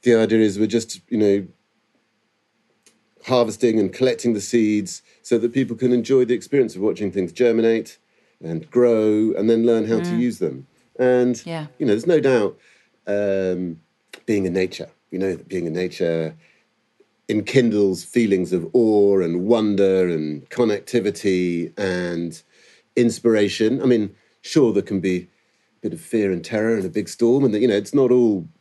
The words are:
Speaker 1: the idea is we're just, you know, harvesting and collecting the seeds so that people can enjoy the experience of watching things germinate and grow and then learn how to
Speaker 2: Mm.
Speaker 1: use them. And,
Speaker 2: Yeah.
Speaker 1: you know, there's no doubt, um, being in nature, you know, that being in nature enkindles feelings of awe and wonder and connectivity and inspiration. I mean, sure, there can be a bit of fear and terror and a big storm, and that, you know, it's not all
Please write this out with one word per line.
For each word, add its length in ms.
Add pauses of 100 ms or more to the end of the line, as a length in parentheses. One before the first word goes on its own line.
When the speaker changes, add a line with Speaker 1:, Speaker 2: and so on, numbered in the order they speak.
Speaker 1:
the 120
idea 260
is 180
we're 80
just, 340 (100)
you 80
know, 280 (1800)
harvesting 520
and 140
collecting 400
the 80
seeds 640 (200)
so 140
that 160
people 240
can 160
enjoy 320
the 80
experience 420
of 60
watching 320
things 200
germinate 680 (440)
and 280
grow 680
and 140
then 160
learn 200
how 120
to 120
Speaker 2:
Mm. 100
Speaker 1:
use 180
them. 280 (320)
And, 460
Speaker 2:
Yeah. 220 (120)
Speaker 1:
you 60
know, 80
there's 140
no 120
doubt, 380 (500)
um, 720 (460)
being 220
in 80
nature, 340 (220)
you 80
know, 180
that 120
being 180
in 80
nature 600 (920)
enkindles 760
feelings 500
of 180
awe 480
and 260
wonder 640
and 400
connectivity 1300
and 640 (560)
inspiration. 880
I 40
mean, 240 (300)
sure, 320
there 100
can 180
be 180
a 80 (560)
bit 100
of 80
fear 320
and 120
terror 300
and 120
a 20
big 200
storm, 360
and 100
that, 60
you 80
know, 80
it's 180
not 160
all 360 (140)